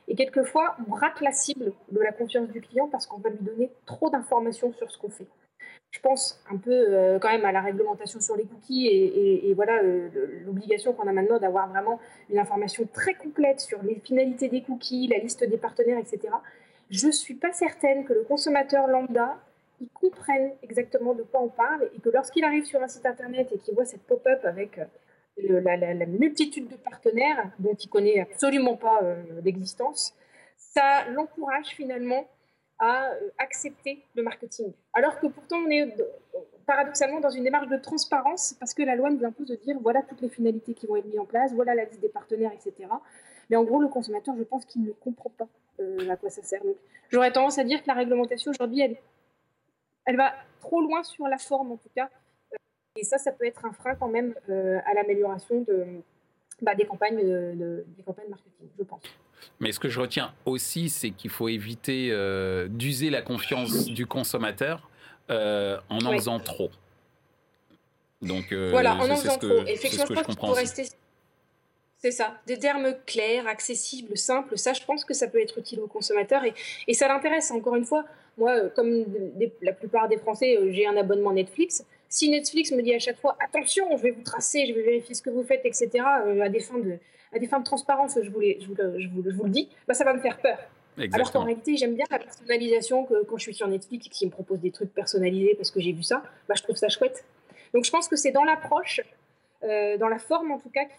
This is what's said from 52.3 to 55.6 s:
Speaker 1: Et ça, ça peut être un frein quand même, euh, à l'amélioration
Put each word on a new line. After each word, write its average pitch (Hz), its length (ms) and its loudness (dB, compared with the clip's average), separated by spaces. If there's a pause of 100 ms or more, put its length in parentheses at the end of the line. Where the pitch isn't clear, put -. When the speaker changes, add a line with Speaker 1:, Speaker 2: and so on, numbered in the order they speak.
Speaker 1:
Et 214 40 -6
ça, 269 160 0
ça 277 120 -4
peut 240 140 -4
être 233 180 -4
un 220 100 -8
frein 254 200 -6
quand 269 140 -4
même, 233 260 -2 (160)
euh, 190 380 0
à 208 80 2
l'amélioration 202 720 0